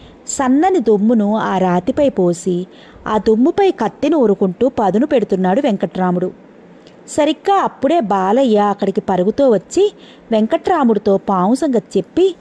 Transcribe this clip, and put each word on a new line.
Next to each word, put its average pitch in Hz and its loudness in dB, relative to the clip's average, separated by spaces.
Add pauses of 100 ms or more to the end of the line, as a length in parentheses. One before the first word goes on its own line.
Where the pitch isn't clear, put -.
(280)
సన్నని 294 0
దుమ్మును 214 2
ఆ 196 -4
రాతిపై 185 0
పోసి 180 -2 (400)
ఆ 214 -2
దుమ్ముపై 254 2
కత్తిని 277 -2
ఊరుకుంటూ 214 0
పదును 214 0
పెడుతున్నాడు 208 0
వెంకట్రాముడు. 185 -4 (640)
సరిగ్గా 311 0
అప్పుడే 320 0
బాలయ్య 208 0
అక్కడికి 202 -2
పరుగుతో 202 0
వచ్చి 339 0 (380)
వెంకట్రాముడితో 226 0
పాము 190 -2
సంగతి 262 -2
చెప్పి 349 0